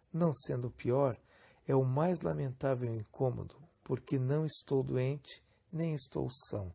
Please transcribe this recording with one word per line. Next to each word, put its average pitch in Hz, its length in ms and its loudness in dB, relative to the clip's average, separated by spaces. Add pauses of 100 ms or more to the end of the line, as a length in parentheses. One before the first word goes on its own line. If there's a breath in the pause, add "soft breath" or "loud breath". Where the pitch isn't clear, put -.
(120)
não 165 220 4
sendo 127 340 -2
o 110 40 -2
pior, 123 440 2 (520 loud breath)
é 135 80 4
o 131 100 6
mais 156 360 2
lamentável 135 680 -2
e 113 60 -4
incômodo, 113 580 -4 (280)
porque 135 340 -2
não 139 280 2
estou 139 360 -2
doente, 131 640 -4 (280 soft breath)
nem 160 220 -2
estou 139 340 -4 (220)
são." 95 260 -6